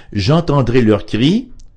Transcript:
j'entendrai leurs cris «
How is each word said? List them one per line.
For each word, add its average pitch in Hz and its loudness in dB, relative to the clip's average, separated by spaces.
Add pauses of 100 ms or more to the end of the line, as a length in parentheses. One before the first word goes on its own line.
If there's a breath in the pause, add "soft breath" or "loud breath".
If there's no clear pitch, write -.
(140 loud breath)
j'entendrai 131 0
leurs 107 2
cris « 156 -2 (260)